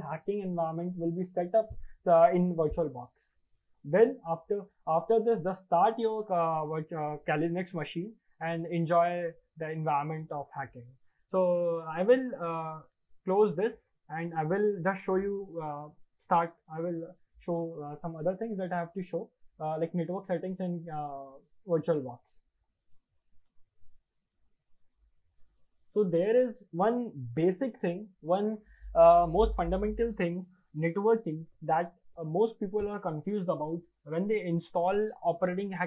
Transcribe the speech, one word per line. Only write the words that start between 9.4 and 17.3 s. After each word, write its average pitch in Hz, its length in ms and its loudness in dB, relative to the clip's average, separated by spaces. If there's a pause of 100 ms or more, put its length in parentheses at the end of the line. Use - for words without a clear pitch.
the 156 140 -8
environment 156 600 -4
of 143 200 -8
hacking. 127 340 -12 (440)
So 175 580 2
I 160 140 -2
will, 254 280 4 (140)
uh, 160 360 -6 (440)
close 190 300 4
this, 220 200 -2 (340)
and 165 260 -8
I 160 100 -2
will 196 380 0
just 190 220 -2
show 190 100 -2
you, 196 480 -4
uh, 151 260 -10 (360)
start, 170 280 2 (240)
I 165 40 -6
will 170 220 -4 (360)